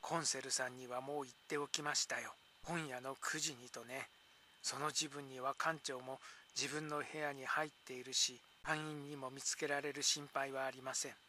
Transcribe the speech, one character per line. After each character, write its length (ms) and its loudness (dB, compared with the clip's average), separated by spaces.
コ 160 0
ン 80 4
セ 160 2
ル 120 0
さ 160 2
ん 80 -6
に 100 -8
は 140 -2
も 220 -2
う 20 -2
言 80 -10
っ 20 -16
て 100 2
お 80 2
き 160 0
ま 140 2
し 100 4
た 140 0
よ。 120 -6
今 200 0
夜 160 -4
の 140 -4
九 240 0
時 160 0
に 120 -14
と 160 -8
ね。 240 -6
そ 160 -2
の 120 4
時 180 2
分 200 -6
に 100 -8
は 160 2
艦 260 2
長 200 -2
も 180 -6
自 160 0
分 160 -2
の 140 2
部 160 -4
屋 160 2
に 100 -8
入 220 4
っ 40 -6
て 220 -14
い 100 -6
る 120 -8
し、 260 4
隊 160 2
員 320 -4
に 60 -4
も 140 -4
見 120 -8
つ 120 0
け 140 0
ら 140 4
れ 100 -2
る 100 -2
心 300 4
配 180 2
は 140 0
あ 60 2
り 100 -10
ま 140 -4
せ 160 0
ん。 60 -12